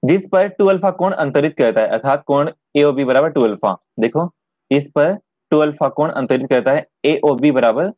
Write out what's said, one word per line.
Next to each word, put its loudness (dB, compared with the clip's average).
जिस 0
पर 2
टू 0
अल्फा 2
कोण -2
अंतरित -2
करता 2
है, 0
अर्थात -2
कोण 0
एओबी 2
बराबर 2
टू -2
अल्फा। 0
देखो, -2
इस 0
पर 0
टू 2
अल्फा 0
कोण -4
अंतरित -2
करता 0
है, -2
एओबी 0
बराबर 0